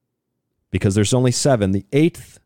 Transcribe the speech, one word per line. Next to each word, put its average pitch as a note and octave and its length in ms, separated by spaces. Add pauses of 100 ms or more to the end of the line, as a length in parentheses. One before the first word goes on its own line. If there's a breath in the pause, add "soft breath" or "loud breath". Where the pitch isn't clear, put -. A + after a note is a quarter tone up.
(720)
because G2 240
there's G#2+ 180
only B2+ 160
seven, A#2+ 400
the G2 220
eighth - 540